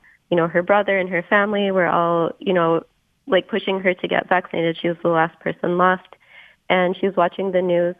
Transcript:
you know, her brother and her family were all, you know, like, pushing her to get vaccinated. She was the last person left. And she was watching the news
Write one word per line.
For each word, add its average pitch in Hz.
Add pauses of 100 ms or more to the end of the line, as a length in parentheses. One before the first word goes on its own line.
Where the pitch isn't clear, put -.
(320)
you 180
know, 170
her 170
brother 202
and 185
her 175
family 202
were 190
all, 170
you 196
know, 165 (440)
like, 180
pushing 196
her 185
to 180
get -
vaccinated. 170
She 170
was 170
the 170
last 165
person 170
left. 185 (520)
And 185
she -
was 196
watching 190
the 180
news 175